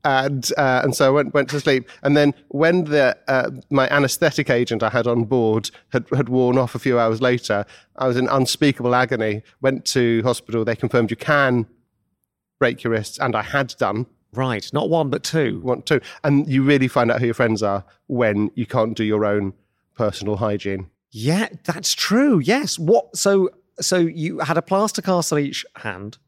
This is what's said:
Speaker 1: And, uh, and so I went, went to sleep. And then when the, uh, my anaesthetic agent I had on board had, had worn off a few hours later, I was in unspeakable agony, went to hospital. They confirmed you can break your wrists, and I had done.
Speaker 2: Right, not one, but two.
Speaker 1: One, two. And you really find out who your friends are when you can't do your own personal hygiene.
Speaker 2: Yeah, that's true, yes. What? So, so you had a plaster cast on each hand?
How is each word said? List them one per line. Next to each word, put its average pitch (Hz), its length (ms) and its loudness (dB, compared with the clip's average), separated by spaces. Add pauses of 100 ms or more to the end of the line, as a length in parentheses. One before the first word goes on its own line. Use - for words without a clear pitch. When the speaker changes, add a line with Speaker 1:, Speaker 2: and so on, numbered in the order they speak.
Speaker 1:
And, 135 540 0
uh, 127 260 2
and 127 140 0
so 139 100 4
I 131 40 6
went, 143 240 0
went 139 160 2
to 147 100 -4
sleep. 131 260 0 (160)
And 143 140 4
then 147 160 4 (160)
when 165 360 2
the, 147 340 2 (100)
uh, 131 220 0 (180)
my 135 220 4
anaesthetic 143 580 2
agent 120 340 0
I 110 60 0
had 117 180 0
on 120 180 0
board 110 460 0 (200)
had, 123 160 -2 (100)
had 127 140 0
worn 127 260 2
off 127 180 0
a 123 40 -6
few 123 200 0
hours 113 220 2
later, 120 460 0 (300)
I 131 120 -2
was 120 80 0
in 127 100 0
unspeakable 131 680 2
agony, 113 480 0 (180)
went 131 260 0
to 117 360 2
hospital. 117 420 -2
They 113 100 -2
confirmed 117 360 0
you 113 80 -6
can 131 480 2 (920)
break 120 240 0
your 117 100 0
wrists, 107 260 -4
and 123 180 -2
I 107 60 -2
had 139 360 -4
done. 110 280 -2 (260)
Speaker 2:
Right, 123 400 -4
not 147 160 -2
one, 156 220 0
but 143 140 -4
two. 135 380 -2
Speaker 1:
One, 127 200 -4
two. 147 180 0 (240)
And 143 240 2
you 135 140 2
really 135 260 4
find 120 220 2
out 120 100 0
who 123 60 0
your 117 80 0
friends 110 280 0
are 98 220 -2 (220)
when 107 480 0
you 120 100 -4
can't 113 320 -2
do 110 80 -2
your 107 200 0
own 101 280 -2 (440)
personal 104 400 -4
hygiene. 98 520 -6 (220)
Speaker 2:
Yeah, 147 380 -2 (160)
that's - 280 -6
true, 240 460 2
yes. 185 400 -2
What? 170 380 0
So, 196 340 2 (300)
so - 180 0
you 165 400 -2
had 156 180 -4
a 165 60 -2
plaster 202 400 -2
cast 180 300 -2
on 147 80 0
each 143 260 -6 (100)
hand? 101 520 -12